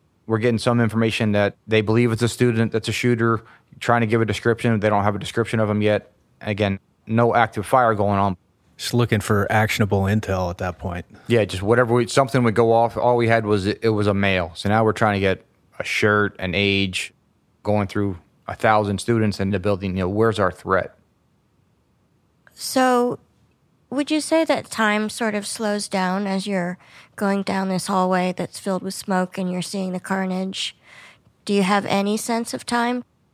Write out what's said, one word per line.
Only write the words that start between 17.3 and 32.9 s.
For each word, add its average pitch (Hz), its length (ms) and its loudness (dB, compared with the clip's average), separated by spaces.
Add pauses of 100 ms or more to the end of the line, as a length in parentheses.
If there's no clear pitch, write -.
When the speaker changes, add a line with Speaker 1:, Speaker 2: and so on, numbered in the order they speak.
Speaker 1:
going 104 240 0
through 98 320 -4 (280)
a - 80 -10
thousand 107 440 2
students 110 400 0
in 98 100 -2
the 98 100 0
building. 95 380 -2
You 95 60 -2
know, 90 60 -2
where's 110 300 0
our 92 120 2
threat? 92 440 -2 (1600)
Speaker 3:
So 247 640 0 (720)
would 269 220 -4
you 311 100 0
say 320 240 2
that - 240 -2
time 214 400 0
sort 220 240 -4
of 202 140 -4
slows 208 420 -4
down 190 380 -2
as 190 180 -4
you're 180 320 -4 (380)
going 196 260 0
down 190 260 -2
this 185 200 -4
hallway 185 500 0
that's - 220 -8
filled 185 240 -4
with 190 100 -8
smoke 185 460 -4
and 185 120 -2
you're 180 120 -4
seeing 190 280 -6
the 180 80 -6
carnage? 190 800 -6 (680)
Do 202 80 -2
you 202 100 4
have 202 240 2
any 202 280 0
sense 233 380 -4
of 262 120 -10
time? 240 380 -2 (300)